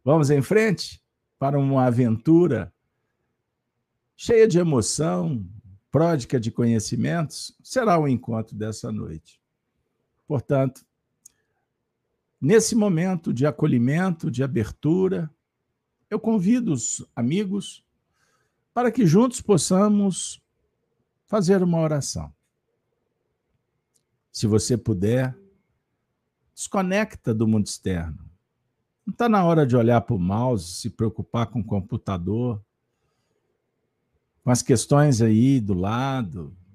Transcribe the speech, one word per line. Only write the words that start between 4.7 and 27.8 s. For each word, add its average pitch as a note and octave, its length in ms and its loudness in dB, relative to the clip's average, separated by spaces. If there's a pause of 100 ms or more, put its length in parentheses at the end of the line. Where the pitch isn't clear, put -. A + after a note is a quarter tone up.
pródica C#3+ 480 0
de A2 120 -4
conhecimentos, A#2+ 1080 -4
será A3 380 0
o D3 80 0
encontro A2+ 480 -4
dessa G#2+ 380 -8
noite. E2+ 480 -12 (840)
Portanto, C3+ 600 -2 (1500)
nesse G#3+ 360 2
momento F#3 580 0
de B2+ 120 0
acolhimento, D#3 840 0
de A#2+ 100 -6
abertura, D#3+ 880 -2 (800)
eu G#3 100 -4
convido A3 540 0
os - 320 -6 (100)
amigos F#3 680 -4 (880)
para A#3+ 180 0
que A#3 140 2
juntos A3 360 4
possamos G3+ 1000 0 (840)
fazer G3 340 2
uma E3+ 180 0
oração. C#3 540 -4 (2000)
Se - 160 -4
você G#2+ 280 2
puder, A2+ 640 -2 (1160)
desconecta F#3+ 760 -4
do A2 160 0
mundo A2 200 2
externo. E2 600 -8 (800)